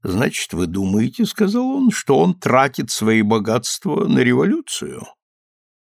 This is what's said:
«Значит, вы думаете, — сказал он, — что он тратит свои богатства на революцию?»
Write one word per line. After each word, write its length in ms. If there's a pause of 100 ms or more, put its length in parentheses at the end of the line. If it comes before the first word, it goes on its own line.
«Значит, 480
вы 160
думаете, — 580
сказал 420
он, — 240
что 280
он 180
тратит 540
свои 300
богатства 840
на 140
революцию?» 840 (920)